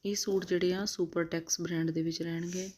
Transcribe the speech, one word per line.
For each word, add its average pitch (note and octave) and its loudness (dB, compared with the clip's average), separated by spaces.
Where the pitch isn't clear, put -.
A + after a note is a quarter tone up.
ਇਹ G3+ 0
ਸੂਟ F#3+ 2
ਜਿਹੜੇ F3+ 4
ਆ F#3+ 0
ਸੁਪਰ F3 0
ਟੈਕਸ E3 -2
ਬ੍ਰਾਂਡ E3 2
ਦੇ E3 0
ਵਿੱਚ E3 -2
ਰਹਿਣਗੇ। F3 -4